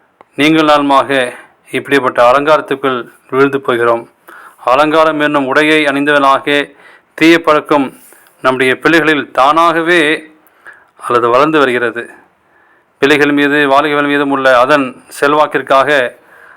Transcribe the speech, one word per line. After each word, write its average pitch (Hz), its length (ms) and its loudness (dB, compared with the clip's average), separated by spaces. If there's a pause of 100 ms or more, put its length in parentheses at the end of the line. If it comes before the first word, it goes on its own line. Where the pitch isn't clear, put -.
(340)
நீங்கள் 156 300 0
நானுமாக 135 680 0 (380)
இப்படிப்பட்ட 127 640 0
அலங்காரத்துக்குள் 135 760 -2 (220)
வீழ்ந்து 135 300 0
போகிறோம். 117 500 -2 (540)
அலங்காரம் 151 560 2
என்னும் 143 340 -2
உடையை 151 300 2
அணிந்தவனாக 143 880 0 (400)
தீய 165 260 2
பழக்கம் 151 600 -2 (420)
நம்முடைய 131 360 0
பிள்ளைகளில் 151 520 0
தானாகவே 160 1000 0 (680)
அல்லது 120 320 -2
வளர்ந்து 147 300 2
வருகிறது. 120 520 -2 (880)
பிள்ளைகள் 147 340 0
மீது, 143 360 0
வாலிபர்கள் 147 420 0
மீதும் 143 200 -2
உள்ள 135 280 2
அதன் 131 460 0 (160)
செல்வாக்கிற்காக 143 920 0 (440)